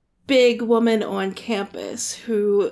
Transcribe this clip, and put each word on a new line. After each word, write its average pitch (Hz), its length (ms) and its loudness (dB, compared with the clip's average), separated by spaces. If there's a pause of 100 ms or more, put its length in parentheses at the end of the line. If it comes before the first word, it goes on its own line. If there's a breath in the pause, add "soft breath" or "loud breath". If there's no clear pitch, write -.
(320)
big 240 300 4
woman 226 420 2
on 190 300 -4
campus 196 840 -8
who 208 560 0